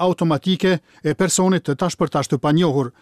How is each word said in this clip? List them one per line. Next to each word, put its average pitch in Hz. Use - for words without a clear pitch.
automatike 180
e 151
personit 185
të 143
tashpërtash 160
të 139
panjohur, 147